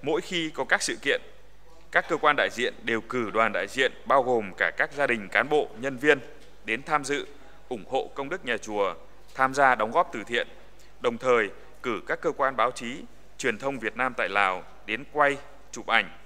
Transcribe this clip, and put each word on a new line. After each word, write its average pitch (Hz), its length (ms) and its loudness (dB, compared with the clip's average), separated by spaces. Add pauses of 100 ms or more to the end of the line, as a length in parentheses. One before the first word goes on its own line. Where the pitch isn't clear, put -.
mỗi 156 200 2
khi 165 280 -2
có 135 160 -4
các - 160 4
sự - 200 -2
kiện, 139 200 2 (680)
các 175 180 4
cơ 165 80 2
quan 147 180 6
đại 101 160 4
diện 120 220 -2 (100)
đều 113 180 0
cử 113 300 -2
đoàn 110 220 4
đại 90 160 0
diện 131 220 2 (140)
bao 131 180 6
gồm 113 340 2
cả 87 200 2
các 151 160 0
gia 143 140 0
đình 110 220 0
cán 113 200 2
bộ, 147 200 2 (100)
nhân 135 180 -4
viên 143 220 6 (460)
đến 127 180 -2
tham 147 220 0
dự, 143 220 -2 (420)
ủng 104 220 -8
hộ 131 240 -2
công 139 140 -6
đức 175 160 -8
nhà 120 120 0
chùa, 101 360 -2 (420)
tham 131 180 4
gia 135 220 8
đóng 110 160 0
góp 170 220 2
từ 107 100 -6
thiện, 117 240 0 (520)
đồng 120 180 0
thời 117 320 4 (340)
cử 110 240 0
các 156 140 -2
cơ 165 100 0
quan 135 240 0
báo 117 160 4
chí, 123 320 -8 (340)
truyền 117 200 0
thông 135 220 -2
Việt 107 180 -4
Nam 127 200 0
tại 107 120 0
Lào 95 340 4 (220)
đến 113 180 -4 (100)
quay, 143 240 6 (340)
chụp 117 160 -10
ảnh 107 220 4 (160)